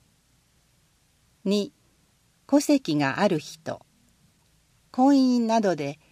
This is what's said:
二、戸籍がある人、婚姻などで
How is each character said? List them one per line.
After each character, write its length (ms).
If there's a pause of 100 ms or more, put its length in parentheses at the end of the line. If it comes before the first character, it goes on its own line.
(1400)
二、 280 (720)
戸 140
籍 360
が 240
あ 80
る 100
人、 420 (1080)
婚 260
姻 300
な 160
ど 120
で 240 (140)